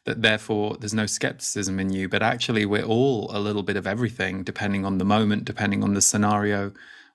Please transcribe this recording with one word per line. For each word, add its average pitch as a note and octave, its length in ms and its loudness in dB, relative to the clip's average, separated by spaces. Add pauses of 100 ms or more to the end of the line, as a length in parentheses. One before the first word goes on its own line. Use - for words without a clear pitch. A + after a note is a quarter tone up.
that A2+ 180 -2
therefore G#2+ 580 0
there's G#2 140 -4
no G#2+ 120 0
skepticism - 720 -4
in G2 140 0
you. F#2+ 160 -2
But G#2 160 0
actually, A#2 420 0
we're G#2 180 0
all A2+ 480 2
a G#2 60 -4
little G#2 240 0
bit G2 140 -2
of F#2+ 100 -4
everything, F#2+ 560 -2
depending G2 420 -2
on G2 140 0
the F#2 60 0
moment, G#2 400 2
depending G2+ 400 -2
on G2+ 100 2
the F#2+ 80 2
scenario. G2+ 680 2 (420)